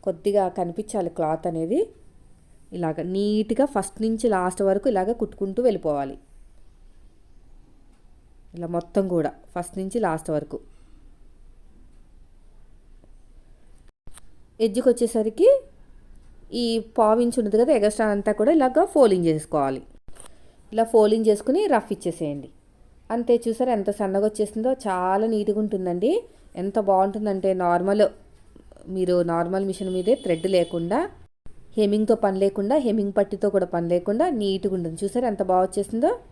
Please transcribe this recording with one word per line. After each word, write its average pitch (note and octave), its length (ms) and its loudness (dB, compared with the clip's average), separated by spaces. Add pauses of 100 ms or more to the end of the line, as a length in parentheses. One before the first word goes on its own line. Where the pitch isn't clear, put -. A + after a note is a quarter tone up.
కొద్దిగా G3 460 0
కనిపించాలి F3 680 -6
క్లాత్ D#3+ 300 -2
అనేది. E3 320 -2 (920)
ఇలాగ E3 380 -4
నీట్‌గా G#3+ 560 0
ఫస్ట్ - 360 -6
నుంచి A3 280 -2
లాస్ట్ F#3 320 0
వరకు G3 280 2
ఇలాగ G3 240 0
కుట్టుకుంటూ G3+ 480 -6
వెళ్ళిపోవాలి. D#3 540 0 (2500)
ఇలా E3+ 140 -10
మొత్తం E3+ 400 -2
కూడా E3+ 240 0 (180)
ఫస్ట్ - 280 -10
నుంచి F#3+ 220 -6
లాస్ట్ E3 300 -2
వరకు. D3+ 280 -4 (4000)
ఎడ్జ్కి A3+ 300 2
వచ్చేసరికి A#3 600 2 (1040)
ఈ A#3+ 120 -2 (260)
పావు A3 300 4
ఇంచు A#3+ 180 2
ఉన్నది G#3 180 0
కదా B3 160 4
ఎక్స్ట్రా, G#3+ 360 2
అంతా G3+ 220 0
కూడా G#3+ 200 2
ఇలాగ D4 340 4
ఫోల్డింగ్ G3+ 420 4
చేసుకోవాలి. D3+ 540 -2 (920)
ఇలా A3+ 140 2
ఫోల్డింగ్ A3 420 4
చేసుకుని A3 400 2
రఫ్ - 260 0
ఇచ్చేసేయండి. D3+ 560 -6 (600)
అంతే, A#3+ 280 2
చూసారా A#3 360 -2
ఎంత G3+ 180 0
సన్నగా G3+ 360 -2
వచ్చేసిందో? G#3+ 440 -2 (100)
చాలా F#3+ 460 0
నీట్‌గా G#3 340 0
ఉంటుందండి. F#3+ 500 -2 (440)
ఎంత G3 240 -2
బాగుంటుందంటే G3 760 2
నార్మల్, F3+ 520 2 (840)
మీరు F3+ 340 0
నార్మల్ E3+ 420 -2
మిషన్ F#3+ 280 -6
మీదే F#3 220 2
థ్రెడ్ F3 320 -2
లేకుండా, F3 520 -2 (760)
హెమ్మింగ్తో G#3+ 400 2
పని G3+ 240 -2
లేకుండా, G3 380 0
హెమ్మింగ్ G#3+ 400 0
పట్టితో G3+ 320 0
కూడా F#3 260 0
పని E3+ 140 -2
లేకుండా G3+ 440 0
నీట్‌గా G3 420 -2
ఉంటుంది. E3 240 -6
చూసారా B3 280 -2
ఎంత G3+ 160 -4
బాగా F#3 240 2
వచ్చేసిందో? A3+ 440 -2 (200)